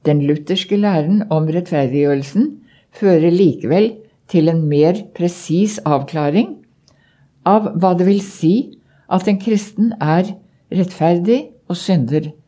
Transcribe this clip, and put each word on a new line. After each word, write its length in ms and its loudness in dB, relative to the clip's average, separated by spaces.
Den 200 2
lutherske 520 -2
læren 520 0
om 220 0
rettferdiggjørelsen 960 -2
fører 340 2
likevel 640 2
til 180 2
en 200 0
mer 260 2
presis 720 -2
avklaring 760 -2
av 320 2
hva 200 2
det 100 2
vil 140 2
si 320 0
at 160 0
en 140 0
kristen 500 -2
er 320 0
rettferdig 680 0
og 80 -6
synder 540 -2